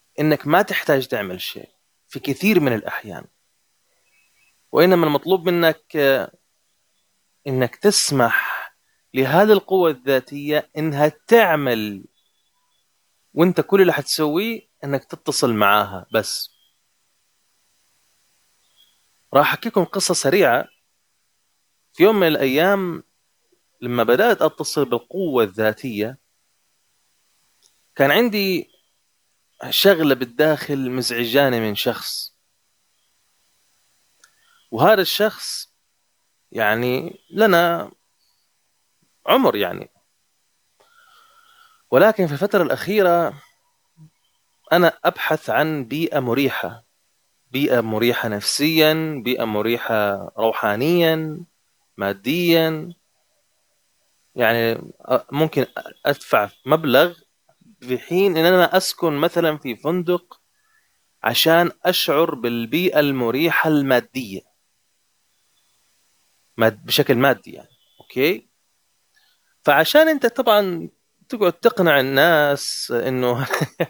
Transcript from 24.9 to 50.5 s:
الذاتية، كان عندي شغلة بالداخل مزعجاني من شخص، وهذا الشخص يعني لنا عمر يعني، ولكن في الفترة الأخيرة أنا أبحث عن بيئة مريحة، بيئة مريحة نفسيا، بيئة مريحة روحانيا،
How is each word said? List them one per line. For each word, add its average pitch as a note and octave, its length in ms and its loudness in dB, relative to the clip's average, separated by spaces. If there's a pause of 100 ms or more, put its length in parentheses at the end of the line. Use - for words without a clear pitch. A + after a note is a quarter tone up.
الذاتية، G#2+ 720 -4 (1800)
كان C#3 160 2
عندي G3 600 -2 (1000)
شغلة E3 460 2
بالداخل C3+ 760 -2
مزعجاني B2 680 0
من A2 160 -4
شخص، - 600 -8 (2250)
وهذا F3+ 300 4
الشخص - 720 -6 (800)
يعني B2 680 -2 (100)
لنا E3+ 640 2 (1300)
عمر G#3 300 2
يعني، F#2 340 -6 (2000)
ولكن F#3+ 360 4
في D3 60 -6
الفترة F#3 300 0
الأخيرة E3+ 800 -2 (1300)
أنا E3+ 340 2
أبحث - 440 -4
عن C#3+ 360 -2
بيئة D3 340 -4
مريحة، A#2+ 640 -4 (640)
بيئة C3 300 0
مريحة A2+ 480 -2
نفسيا، D#3 920 -2
بيئة A#2+ 220 -4
مريحة G#2+ 920 -4
روحانيا، D#3 1080 -2 (520)